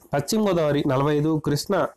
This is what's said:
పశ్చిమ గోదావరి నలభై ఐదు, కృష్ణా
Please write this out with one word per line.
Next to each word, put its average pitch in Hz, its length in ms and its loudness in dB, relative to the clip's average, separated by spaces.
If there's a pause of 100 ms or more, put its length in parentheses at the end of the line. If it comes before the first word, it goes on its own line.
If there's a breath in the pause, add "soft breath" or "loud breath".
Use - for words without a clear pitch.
(140)
పశ్చిమ 202 360 0
గోదావరి 151 380 2
నలభై 143 300 2
ఐదు, 156 280 0
కృష్ణా 147 520 0